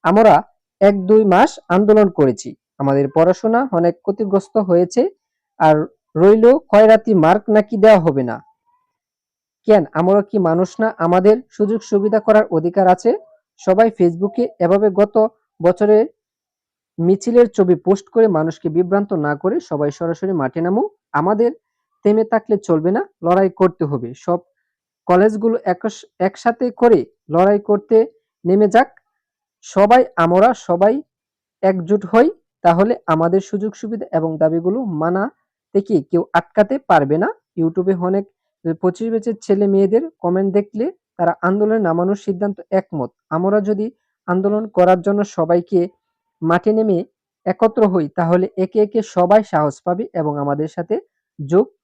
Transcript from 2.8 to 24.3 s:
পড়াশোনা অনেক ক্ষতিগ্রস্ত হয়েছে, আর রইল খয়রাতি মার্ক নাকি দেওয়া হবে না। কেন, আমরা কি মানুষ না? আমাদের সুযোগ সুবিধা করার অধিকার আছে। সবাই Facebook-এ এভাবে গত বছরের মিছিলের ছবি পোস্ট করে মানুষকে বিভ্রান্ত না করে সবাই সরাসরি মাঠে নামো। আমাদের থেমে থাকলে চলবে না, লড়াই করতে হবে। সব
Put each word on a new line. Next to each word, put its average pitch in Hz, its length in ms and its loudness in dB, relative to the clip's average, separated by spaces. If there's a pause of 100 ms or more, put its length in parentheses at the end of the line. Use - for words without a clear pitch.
পড়াশোনা 220 460 2 (120)
অনেক 170 300 0
ক্ষতিগ্রস্ত 196 560 -4
হয়েছে, 180 440 0 (580)
আর 156 160 4 (400)
রইল 208 280 4 (240)
খয়রাতি 220 460 4
মার্ক 180 300 2 (120)
নাকি 208 200 0
দেওয়া 208 280 6
হবে 139 180 -2
না। 117 140 -6 (1300)
কেন, 208 140 4 (100)
আমরা 185 300 2
কি 202 160 -8
মানুষ 175 400 0
না? 220 100 0 (100)
আমাদের 185 380 2 (140)
সুযোগ 214 320 -4
সুবিধা 208 380 -2
করার 214 300 2
অধিকার 175 380 0
আছে। 185 220 0 (500)
সবাই 202 300 2
Facebook-এ 190 540 -2 (200)
এভাবে 196 260 2
গত 202 240 -2 (460)
বছরের 208 440 2 (960)
মিছিলের 202 580 2
ছবি 180 180 2 (120)
পোস্ট 196 280 -2
করে 226 140 4
মানুষকে 165 400 -4
বিভ্রান্ত 185 420 -2 (160)
না 147 60 -2 (100)
করে 202 180 -2
সবাই 147 320 -6
সরাসরি 170 400 -8
মাঠে 151 300 -4
নামো। 190 200 -2 (300)
আমাদের 208 380 -2 (540)
থেমে 214 200 0
থাকলে 220 300 -4 (120)
চলবে 165 300 0
না, 277 60 -4 (200)
লড়াই 180 280 0 (100)
করতে 180 240 -2
হবে। 127 260 -8 (140)
সব 175 140 -4 (680)